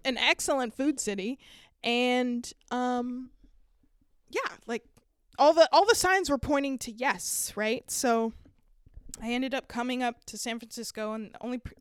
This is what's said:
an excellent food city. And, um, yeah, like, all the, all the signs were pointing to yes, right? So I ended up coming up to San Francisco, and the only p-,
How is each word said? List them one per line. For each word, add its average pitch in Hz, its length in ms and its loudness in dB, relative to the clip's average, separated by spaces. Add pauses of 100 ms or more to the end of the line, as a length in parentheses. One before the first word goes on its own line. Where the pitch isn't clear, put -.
an 262 120 0
excellent 269 560 0
food 277 260 0
city. 202 380 -4 (460)
And, 247 680 0 (200)
um, 247 580 -4 (1000)
yeah, - 240 -6 (100)
like, 233 180 -6 (540)
all 294 160 8
the, 320 180 8
all 339 140 8
the 453 80 6
signs 370 380 4
were 277 80 2
pointing 277 400 0
to - 120 -10
yes, - 640 -4
right? 220 360 -2
So 226 420 2 (880)
I 226 100 -6
ended 254 220 -2
up 262 140 -6
coming 254 340 -4
up 240 240 -4
to - 120 -14
San 233 200 -6
Francisco, 220 560 -10
and 220 180 -10
the - 120 -14
only 247 160 -6
p-, - 220 -14